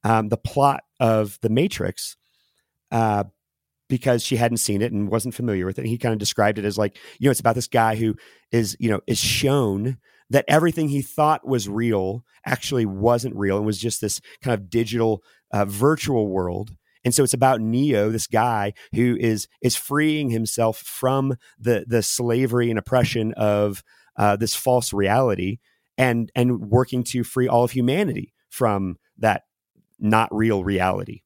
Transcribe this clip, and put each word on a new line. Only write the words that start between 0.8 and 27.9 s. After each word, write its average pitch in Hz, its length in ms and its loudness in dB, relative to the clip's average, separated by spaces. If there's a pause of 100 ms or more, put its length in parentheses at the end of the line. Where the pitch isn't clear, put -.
of 110 420 2
The 113 80 0
Matrix, - 680 -2 (720)
uh, 110 320 0 (640)
because 123 340 0
she - 120 -2
hadn't 117 220 2
seen 101 240 0
it 120 100 -2
and 104 180 -2
wasn't 113 240 -2
familiar 101 320 -2
with 95 140 -6
it. - 20 -8
And 120 80 -4
he 117 80 -2
kinda 113 200 -2
described 104 420 0
it 101 60 -4
as, 101 120 -2
like, 104 200 -2 (220)
you 127 60 -2
know, 139 60 6
it's 120 80 0
about 117 160 2
this 123 120 -4
guy 113 280 2
who 110 200 0 (360)
is, 117 280 0
you 117 100 0
know, 104 180 0
is 110 100 0
shown 123 800 0 (320)
that 135 180 2
everything 160 400 2
he 139 140 -2
thought 151 460 0
was 120 200 -2
real 107 560 -2 (220)
actually 131 400 -2
wasn't 113 500 0
real 98 220 0
and 104 80 -2
was 107 140 -2
just 113 200 -6
this - 220 -4 (200)
kind 123 120 -2
of 98 160 -4
digital, 113 540 0 (280)
uh, 104 140 0
virtual 117 600 0
world. 95 480 -4 (280)
And 123 100 0
so 143 100 4
it's 127 100 0
about 127 280 2
Neo, 113 480 2
this 110 180 -4
guy 110 460 0 (200)
who 123 260 2
is, 110 280 0 (140)
is 123 140 0
freeing 151 540 -2
himself 113 500 0
from 135 560 -2 (240)
the, 113 280 0
the 117 160 2
slavery 120 680 0
and 110 100 0
oppression 113 540 0
of, 104 500 0 (340)
uh, 104 180 4
this 107 200 -2
false 123 380 0
reality 101 680 0 (380)
and, 117 380 0
and 123 340 0
working 123 360 0
to 123 180 -4
free 127 240 -2
all 120 160 4
of 120 80 0
humanity 131 600 -2 (160)